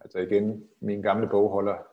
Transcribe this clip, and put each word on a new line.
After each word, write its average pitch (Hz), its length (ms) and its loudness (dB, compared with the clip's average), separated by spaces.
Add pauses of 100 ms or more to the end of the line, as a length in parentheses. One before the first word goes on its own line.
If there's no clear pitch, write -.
altså - 180 -8
igen, 104 480 0 (120)
min 104 220 -6
gamle 104 280 0
bogholder, 101 460 2 (180)